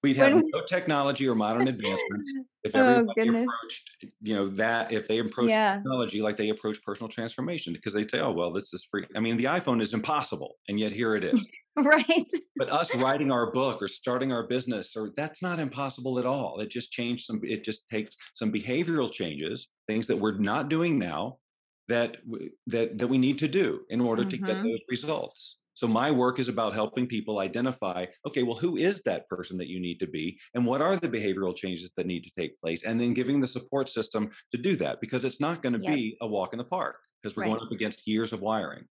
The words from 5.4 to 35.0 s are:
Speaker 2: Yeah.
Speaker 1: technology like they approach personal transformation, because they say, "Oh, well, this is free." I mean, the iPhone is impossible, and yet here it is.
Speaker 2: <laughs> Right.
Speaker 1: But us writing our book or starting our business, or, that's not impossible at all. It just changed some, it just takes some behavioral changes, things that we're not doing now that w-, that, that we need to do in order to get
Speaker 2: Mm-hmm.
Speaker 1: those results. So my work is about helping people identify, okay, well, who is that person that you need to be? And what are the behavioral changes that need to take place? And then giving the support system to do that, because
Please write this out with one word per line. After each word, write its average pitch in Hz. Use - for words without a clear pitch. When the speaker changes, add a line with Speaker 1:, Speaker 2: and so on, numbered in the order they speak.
Speaker 2:
Yeah. 214
Speaker 1:
technology 123
like 107
they 107
approach 107
personal 107
transformation, 117
because 98
they 104
say, 127
"Oh, 135
well, 85
this 98
is 90
free." 98
I 107
mean, 113
the 120
iPhone 139
is 104
impossible, 143
and 104
yet 107
here 110
it 95
is. 196
Speaker 2:
<laughs> -
Right. 302
Speaker 1:
But 127
us 156
writing 135
our 120
book 127
or 98
starting 127
our 117
business, 123
or, 107
that's 156
not 175
impossible 131
at 123
all. 123
It 107
just -
changed 120
some, 110
it 110
just -
takes 107
some 110
behavioral 127
changes, 78
things 113
that 92
we're 101
not 120
doing 160
now 90
that 117
w-, -
that, 113
that 120
we 131
need 135
to 151
do 139
in 117
order 113
to -
get 95
Speaker 2:
Mm-hmm. 107
Speaker 1:
those 113
results. -
So 120
my 117
work 123
is 127
about 110
helping 110
people 107
identify, 95
okay, 131
well, 117
who 170
is 185
that 92
person 90
that 82
you 92
need 87
to 90
be? 78
And 123
what 131
are 185
the 170
behavioral 98
changes 90
that 90
need 87
to -
take 85
place? 82
And 113
then 120
giving 127
the 131
support 131
system 107
to 123
do 180
that, -
because 117